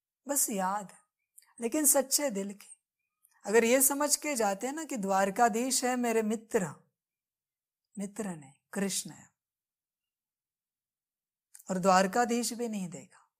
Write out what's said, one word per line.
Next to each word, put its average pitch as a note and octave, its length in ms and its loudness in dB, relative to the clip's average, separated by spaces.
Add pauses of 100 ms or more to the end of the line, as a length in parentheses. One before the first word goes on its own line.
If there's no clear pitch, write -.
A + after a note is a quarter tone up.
(280)
बस C#4+ 220 0
याद, F#3+ 440 -4 (680)
लेकिन C#4+ 240 0
सच्चे C4+ 440 2
दिल G3+ 240 -6
की। - 200 -20 (720)
अगर G#3+ 180 6
ये B3 180 4
समझ C#4+ 340 2
के D4 200 -4
जाते G3+ 320 0
हैं C4+ 60 -6
ना D#4+ 100 -8
कि C#4 140 -8
द्वारकाधीश G3+ 880 2
है B3+ 100 0
मेरे A#3 260 2
मित्र, G#3 520 -2 (1300)
मित्र G3+ 280 -8
नहीं, D#3 260 -12 (200)
कृष्ण F#3+ 380 -4
है, - 180 -20 (2500)
और F#3 100 -4
द्वारकाधीश G#3+ 760 2
भी A#3+ 160 -6
नहीं G3 200 -8
देखा, - 400 -18 (100)